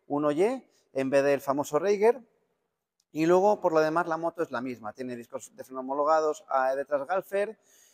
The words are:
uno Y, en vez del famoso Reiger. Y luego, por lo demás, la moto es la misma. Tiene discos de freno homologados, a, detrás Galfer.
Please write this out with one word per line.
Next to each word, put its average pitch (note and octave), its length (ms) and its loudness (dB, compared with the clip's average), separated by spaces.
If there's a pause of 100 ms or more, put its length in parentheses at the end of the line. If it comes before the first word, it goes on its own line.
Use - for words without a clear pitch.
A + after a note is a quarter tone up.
uno D3 240 0
Y, G#3 400 -2 (220)
en C3+ 180 -4
vez C#3 140 4
del C#3 160 2
famoso C#3+ 400 -2
Reiger. G#3 400 2 (920)
Y D#3 140 0
luego, F#3+ 340 4
por F3+ 120 2
lo D#3+ 80 4
demás, D#3+ 280 0
la D#3+ 80 -2
moto E3 260 -6
es D#3 80 -4
la A#2+ 100 -6
misma. A#2 320 -8
Tiene B2+ 240 -10
discos A#2 400 -16
de B2+ 80 -16
freno C3 160 -12
homologados, D3 680 0
a, C3+ 260 0
detrás C#3 320 -4
Galfer. G3 500 -4 (380)